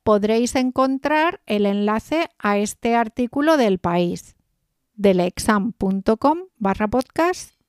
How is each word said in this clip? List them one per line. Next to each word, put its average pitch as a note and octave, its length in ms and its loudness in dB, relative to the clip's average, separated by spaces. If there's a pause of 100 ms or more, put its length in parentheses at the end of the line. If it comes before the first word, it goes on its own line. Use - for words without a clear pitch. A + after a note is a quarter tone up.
podréis A3 520 0
encontrar C4+ 880 0
el G#3 220 0
enlace G#3 600 -2 (100)
a G3+ 180 0
este G#3+ 380 -2
artículo B3 600 0
del G#3 200 2
País, F3 580 -2 (600)
delexam G3 760 0
punto G3 460 -2
com E4 300 0 (100)
barra G#3 300 -2
podcast C#4+ 640 -4 (160)